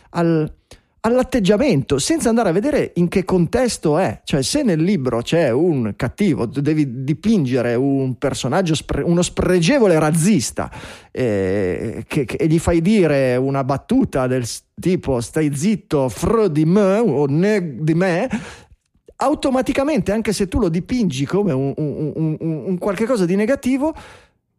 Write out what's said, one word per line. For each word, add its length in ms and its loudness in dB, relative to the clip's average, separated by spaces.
al, 420 0
all'atteggiamento, 960 2
senza 300 0
andare 220 2
a 20 0
vedere 440 0
in 120 2
che 160 0
contesto 760 0
è. 260 -2
Cioè, 180 0
se 200 -2
nel 200 0
libro 400 0
c'è 280 2
un 460 0
cattivo, 520 -2
tu 120 -6
devi 440 -2
dipingere 680 0
un 440 0
personaggio 560 -2
spre-, 280 -6
uno 200 0
spregevole 760 2
razzista, 720 0
eh, 960 -2
che, 200 -2
che, 100 -8
e 100 0
gli 120 2
fai 240 0
dire 540 2
una 280 -2
battuta 600 -2
del 200 -2
s-, 160 -12
tipo 420 -2
"stai 360 -2
zitto, 540 -2
fr 400 2
di 160 4
me", 320 6
o 280 2
"ne 560 2
di 120 2
me", 340 2
automaticamente, 960 0
anche 220 -2
se 160 -2
tu 100 -2
lo 100 2
dipingi 560 -2
come 280 0
un, 240 -2
un, 400 -4
un, 240 -2
un, 260 -4
un 120 -4
qualche 280 -2
cosa 180 0
di 120 0
negativo, 580 -2